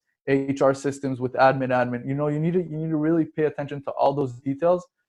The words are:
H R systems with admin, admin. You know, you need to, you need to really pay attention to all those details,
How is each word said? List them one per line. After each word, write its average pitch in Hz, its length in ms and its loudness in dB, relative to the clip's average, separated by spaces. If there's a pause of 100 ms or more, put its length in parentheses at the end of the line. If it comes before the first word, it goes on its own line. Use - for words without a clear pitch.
(280)
H 139 340 2
R 135 120 6
systems 135 460 -4
with 123 120 -4
admin, 131 380 2
admin. 123 360 0
You 135 80 -4
know, 147 140 -2
you 147 100 -2
need 165 140 0
to, 180 80 2
you 156 160 -8
need 160 140 -4
to 160 60 0
really 156 280 2
pay 156 200 -2
attention 143 400 -4
to - 80 -6
all 135 200 2
those 139 220 -2
details, 165 520 -2 (220)